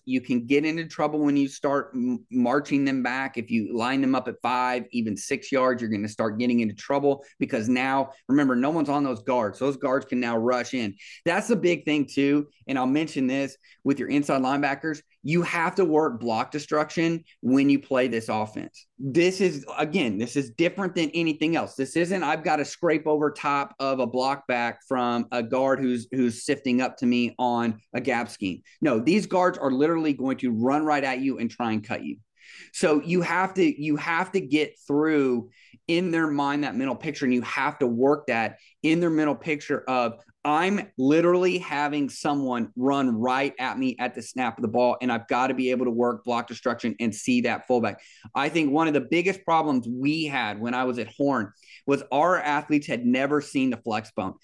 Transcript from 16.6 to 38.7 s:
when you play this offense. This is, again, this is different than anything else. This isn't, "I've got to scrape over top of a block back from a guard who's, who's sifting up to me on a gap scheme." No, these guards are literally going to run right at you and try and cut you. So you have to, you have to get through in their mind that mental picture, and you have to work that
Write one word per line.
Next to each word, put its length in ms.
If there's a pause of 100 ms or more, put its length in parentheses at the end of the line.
when 280
you 80
play 300
this 200
offense. 600 (100)
This 420
is, 240 (140)
again, 400
this 180
is 140
different 460
than 160
anything 440
else. 200
This 200
isn't, 280
"I've 200
got 120
to 100
scrape 400
over 240
top 500
of 200
a 80
block 400
back 400
from 440
a 120
guard 360
who's, 320
who's 320
sifting 380
up 160
to 80
me 320
on 420 (140)
a 80
gap 280
scheme." 340 (180)
No, 180
these 280
guards 320
are 100
literally 440
going 240
to 120
run 360
right 180
at 160
you 180
and 140
try 220
and 100
cut 200
you. 140 (560)
So 300
you 180
have 340
to, 280
you 140
have 340
to 100
get 320 (140)
through 640 (360)
in 220
their 220
mind 320
that 120
mental 200
picture, 300
and 80
you 100
have 340
to 80
work 400
that 320 (240)